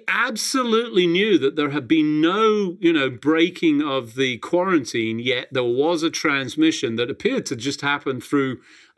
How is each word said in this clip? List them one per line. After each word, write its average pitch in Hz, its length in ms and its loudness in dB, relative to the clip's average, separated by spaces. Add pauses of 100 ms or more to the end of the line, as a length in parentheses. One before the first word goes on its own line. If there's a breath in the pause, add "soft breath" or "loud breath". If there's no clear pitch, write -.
absolutely 226 960 0
knew 185 320 4
that 135 160 0
there 147 160 -2
had 143 160 -4
been 151 340 2
no, 196 600 2
you 170 120 4
know, 139 160 2
breaking 160 720 0
of 131 360 -4
the 127 220 0
quarantine, 127 800 0
yet 127 320 -2
there 127 120 0
was 147 380 2
a 165 80 0
transmission 139 880 0
that 120 120 -2
appeared 233 380 -2
to 127 100 -8
just 131 240 -6
happen 143 400 -4
through, 135 380 -2 (400 loud breath)